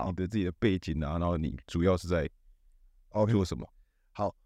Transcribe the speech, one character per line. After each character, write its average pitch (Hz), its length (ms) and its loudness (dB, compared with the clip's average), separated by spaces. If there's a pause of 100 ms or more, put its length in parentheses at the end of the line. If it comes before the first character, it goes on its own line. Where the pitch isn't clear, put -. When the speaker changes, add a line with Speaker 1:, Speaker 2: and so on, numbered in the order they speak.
Speaker 1:
你 92 60 -2
的 92 160 -2
自 107 80 -4
己 101 80 2
的 87 140 -2
背 95 200 2
景 80 240 -4
啊， 73 100 -2
Speaker 2:
好。 85 60 -2
Speaker 1:
然 85 80 0
后 87 120 0
你 73 180 -4 (100)
主 85 160 -2
要 92 140 6
是 85 100 -4
在 82 220 0 (840)
Speaker 2:
OK。 107 220 2
Speaker 1:
做 101 120 4
什 80 120 -4
么？ 58 100 -10 (460)
Speaker 2:
好， 101 220 -4 (120)